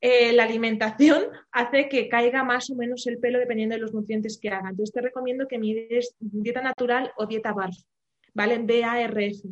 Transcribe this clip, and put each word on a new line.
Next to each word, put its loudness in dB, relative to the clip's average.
eh, 6
la 8
alimentación 4
<laughs> -20
hace 2
que 0
caiga 2
más -2
o -8
menos -4
el -4
pelo 0
dependiendo 0
de -4
los -6
nutrientes -4
que -6
haga. -4
Entonces, -4
te -4
recomiendo -4
que -6
mires -2
dieta -4
natural -2
o -4
dieta -4
barf, -6
¿vale? 0
B 2
A 0
R -2
F, -8